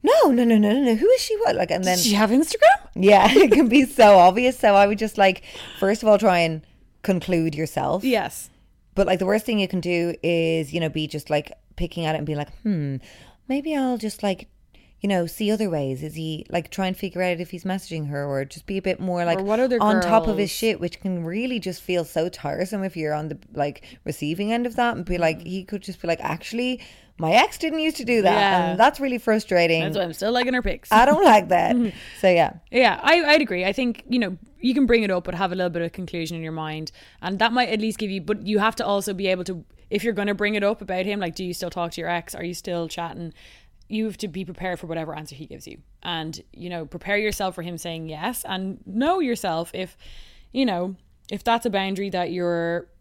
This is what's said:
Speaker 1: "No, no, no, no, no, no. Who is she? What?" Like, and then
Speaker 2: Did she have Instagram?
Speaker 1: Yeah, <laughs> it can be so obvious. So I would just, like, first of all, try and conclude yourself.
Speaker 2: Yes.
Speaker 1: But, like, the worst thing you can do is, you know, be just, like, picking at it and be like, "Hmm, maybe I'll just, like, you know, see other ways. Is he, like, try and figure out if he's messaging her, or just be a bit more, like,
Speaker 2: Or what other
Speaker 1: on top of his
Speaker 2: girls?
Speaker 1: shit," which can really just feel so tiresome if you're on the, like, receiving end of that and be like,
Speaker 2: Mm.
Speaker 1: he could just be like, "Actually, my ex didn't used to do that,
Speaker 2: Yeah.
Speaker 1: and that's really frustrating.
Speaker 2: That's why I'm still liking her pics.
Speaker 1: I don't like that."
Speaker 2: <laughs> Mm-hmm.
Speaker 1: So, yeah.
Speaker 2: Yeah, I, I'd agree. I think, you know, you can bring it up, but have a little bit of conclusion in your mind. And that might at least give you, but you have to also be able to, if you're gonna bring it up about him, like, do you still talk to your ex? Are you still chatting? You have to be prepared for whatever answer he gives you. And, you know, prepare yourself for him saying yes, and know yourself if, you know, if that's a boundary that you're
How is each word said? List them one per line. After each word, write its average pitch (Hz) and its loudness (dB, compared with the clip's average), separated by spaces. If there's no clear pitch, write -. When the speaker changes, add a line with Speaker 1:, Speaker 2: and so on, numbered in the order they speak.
Speaker 1:
"No, 480 6
no, 240 4
no, 233 6
no, 208 4
no, 262 2
no. 240 4
Who 277 2
is 508 6
she? 440 -4
What?" - 2
Like, - -2
and 185 -2
then 185 2
Speaker 2:
Did 175 0
she 208 2
have 208 4
Instagram? 453 6
Speaker 1:
Yeah, 190 6
<laughs> 262 2
it 302 8
can 262 6
be - 6
so 208 8
obvious. 214 6
So 208 4
I 202 8
would 202 0
just, 214 -4
like, 190 4
first 202 0
of 220 2
all, 202 8
try 190 4
and 160 0
conclude 165 0
yourself. 151 -4
Speaker 2:
Yes. 226 -4
Speaker 1:
But, 190 2
like, 185 0
the 185 -2
worst 208 0
thing 220 0
you 185 0
can 180 -4
do 170 -2
is, 165 0
you 170 -2
know, 160 -2
be 156 -6
just, 151 -10
like, 151 -2
picking 170 -6
at 156 0
it - -4
and 147 -6
be 151 -6
like, 147 -8
"Hmm, 147 -4
maybe 285 -4
I'll 254 0
just, 214 -8
like, 190 -4
you 202 -2
know, 180 2
see 202 -4
other 214 -2
ways. 139 -4
Is 156 -12
he, 160 -8
like, 170 -4
try 190 -4
and 190 -4
figure 185 -6
out 180 -2
if 175 -10
he's 170 -14
messaging 180 -6
her, 143 -6
or 139 -4
just - -16
be 196 -6
a 190 -6
bit 185 -2
more, 180 -4
like, 170 0
Speaker 2:
Or 190 -4
what 214 0
other 254 2
Speaker 1:
on 214 4
top 220 4
of 214 0
his 202 -2
Speaker 2:
girls? - -8
Speaker 1:
shit," 226 -2
which - -6
can 180 -4
really 226 -4
just 175 -8
feel 175 -2
so 165 -2
tiresome 180 -6
if 185 -8
you're 151 -4
on 151 -6
the, 151 -10
like, 147 -4
receiving 170 -6
end 240 -2
of 226 -8
that 240 0
and 180 -10
be 180 -4
like, 165 0
Speaker 2:
Mm. 170 -16
Speaker 1:
he 185 -8
could 196 -10
just - -14
be 170 -6
like, 165 0
"Actually, 240 -6
my 165 0
ex 254 4
didn't 320 -4
used 311 -2
to 240 -10
do 233 2
that, 185 4
Speaker 2:
Yeah. 185 2
Speaker 1:
and 185 -4
that's 277 6
really 262 -4
frustrating. 175 2
Speaker 2:
That's 165 -4
why 196 -2
I'm 165 -6
still 202 -4
liking 247 0
her 247 -2
pics. - -6
Speaker 1:
I 220 8
don't 302 4
like 214 8
that." 175 2
Speaker 2:
<laughs> - -
Mm-hmm. 226 -2
Speaker 1:
So, 190 4
yeah. 170 2
Speaker 2:
Yeah, 233 4
I, 330 4
I'd 302 4
agree. 180 -2
I 196 0
think, 247 -2
you 247 0
know, 190 -2
you 254 0
can 277 4
bring 226 4
it 196 -2
up, 180 -2
but 180 -8
have 180 -2
a - -6
little 180 -2
bit 170 -6
of 170 -6
conclusion 170 -8
in 165 -10
your 160 -10
mind. 156 -8
And 185 -6
that 220 2
might 240 0
at 214 -2
least 220 -4
give 208 -4
you, 190 -6
but 202 -6
you 208 0
have 220 0
to 233 -4
also 202 -2
be 190 -4
able 185 -2
to, 175 -10
if 202 -4
you're 233 -2
gonna 202 -2
bring 208 -2
it 202 -2
up 208 -2
about 185 -4
him, 202 -4
like, 170 -6
do 190 -8
you 175 -6
still 175 -8
talk 170 -6
to - -12
your 165 -6
ex? 170 -6
Are - -12
you 175 -8
still 170 -8
chatting? 170 -10
You 214 -4
have 208 -8
to 214 -6
be 180 -10
prepared 175 -8
for 180 -14
whatever 160 -8
answer 156 -14
he 143 -16
gives - -18
you. - -18
And, 160 -8
you 175 -14
know, 170 -10
prepare 190 -6
yourself 202 -4
for 175 -10
him 170 -8
saying 165 -10
yes, 170 -8
and 190 -6
know 269 0
yourself 190 -4
if, 185 -10
you 262 0
know, 185 -4
if 196 -10
that's 233 0
a 240 -2
boundary 190 -4
that 180 -4
you're 170 -2